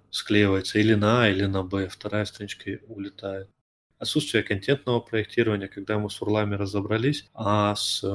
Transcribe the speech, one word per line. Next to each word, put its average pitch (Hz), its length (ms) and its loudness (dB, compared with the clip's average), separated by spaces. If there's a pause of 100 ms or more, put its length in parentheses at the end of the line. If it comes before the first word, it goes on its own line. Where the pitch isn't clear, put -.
(100)
склеивается 104 680 2
или 107 160 6
на 107 280 4
А, 110 80 6
или 98 160 2
на 95 160 0
Б. 95 260 -2
Вторая 104 380 -4
страничка - 520 -10 (100)
улетает. 98 600 -10 (500)
Отсутствие - 440 -2
контентного 120 580 0
проектирования, 107 680 0
когда 104 300 -4
мы 104 120 -4
с - 100 -10
урлами 104 340 0
разобрались, 101 800 -2
а 104 400 2
с - 280 -4 (120)